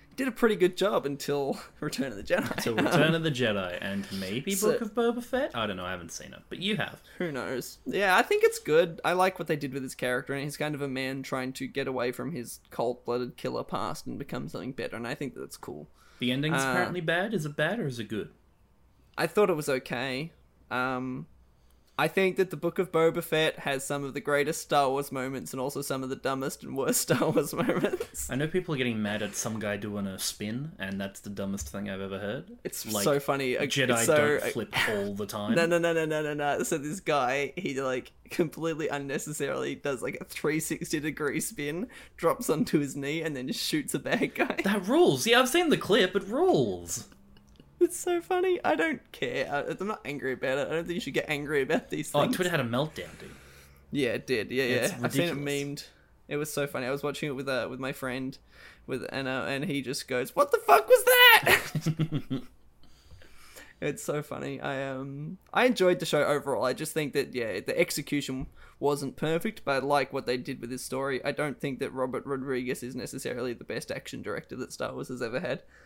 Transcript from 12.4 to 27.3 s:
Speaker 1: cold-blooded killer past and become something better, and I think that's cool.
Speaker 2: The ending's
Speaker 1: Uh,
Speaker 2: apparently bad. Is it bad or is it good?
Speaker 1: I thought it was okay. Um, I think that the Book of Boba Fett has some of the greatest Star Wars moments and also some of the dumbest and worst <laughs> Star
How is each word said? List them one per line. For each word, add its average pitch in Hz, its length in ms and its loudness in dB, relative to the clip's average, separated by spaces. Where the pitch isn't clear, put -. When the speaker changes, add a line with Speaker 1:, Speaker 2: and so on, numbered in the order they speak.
Speaker 1:
cold-blooded 123 680 -2
killer 123 260 -4
past - 420 -4
and 120 120 -6
become 135 320 -6
something 113 220 -6
better, - 240 -6
and 117 120 -6
I 127 60 -4
think 139 200 -6
that's - 220 -12
cool. - 320 -12
Speaker 2:
The 123 140 0
ending's 139 300 2
Speaker 1:
Uh, 135 80 2
Speaker 2:
apparently 143 300 0
bad. 170 320 0
Is 165 140 0
it 147 100 -8
bad 170 240 0
or 170 60 -2
is 123 120 -4
it 110 100 -6
good? 104 200 -4
Speaker 1:
I 165 100 0
thought 208 220 6
it 180 80 4
was 151 140 -4
okay. 131 600 -2
Um, 127 560 -2
I 156 120 4
think 190 300 2
that 185 120 4
the 160 60 -8
Book 170 240 0
of 175 100 0
Boba 165 320 4
Fett 160 380 2
has 139 260 -4
some 143 160 -2
of 135 120 -6
the 143 60 -4
greatest 143 400 2
Star 143 300 4
Wars 139 220 -2
moments 131 400 -4
and 131 80 -4
also 127 200 -4
some 139 220 -2
of 131 60 -6
the 131 80 -4
dumbest 135 480 -4
and 131 120 -8
worst 135 240 2
<laughs> - 80 -2
Star 151 220 4